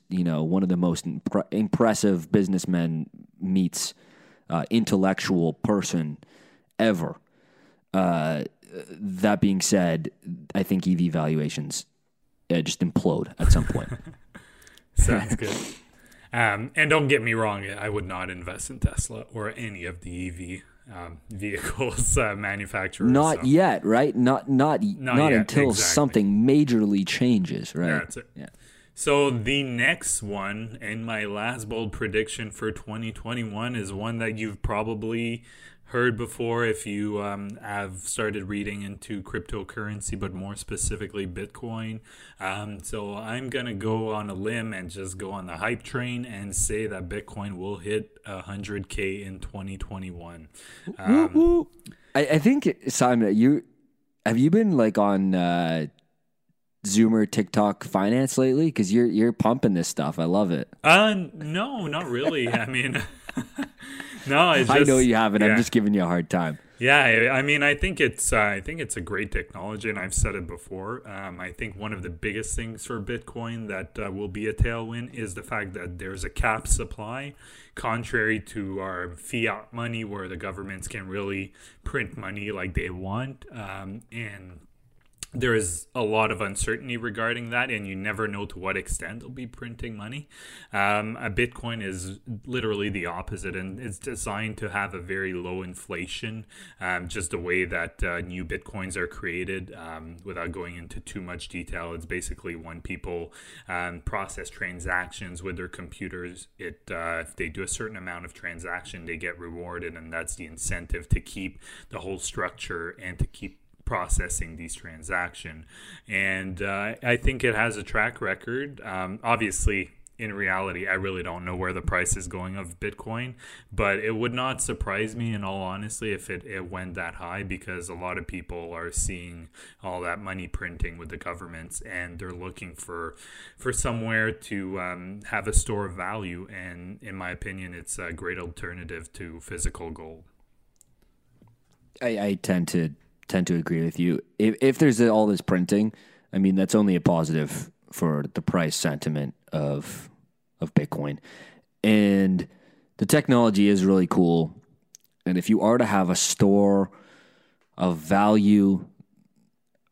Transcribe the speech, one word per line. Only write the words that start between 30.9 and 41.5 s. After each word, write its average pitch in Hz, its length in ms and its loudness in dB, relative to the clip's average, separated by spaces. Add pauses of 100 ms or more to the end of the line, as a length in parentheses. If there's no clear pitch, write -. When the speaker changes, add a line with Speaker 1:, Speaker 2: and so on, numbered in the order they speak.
Speaker 2:
my 110 200 -4
last 107 440 -4
bold 113 220 -4
prediction 110 640 -4
for 110 180 -4
twenty 110 400 -8
twenty-one, 113 640 -6
is 101 180 -4
one 110 260 -4
that 110 200 -2
you've 107 240 -6
probably 113 800 -2 (420)
heard 120 320 2
before 117 480 -2
if 110 220 0
you, 104 340 -2
um, 101 400 -6
have 101 380 -6
started 104 460 -4
reading 101 380 -6
into 98 420 -10
cryptocurrency, 107 920 -8
but 98 160 -6
more 98 220 -8
specifically 101 720 -6
Bitcoin. 110 720 -8 (400)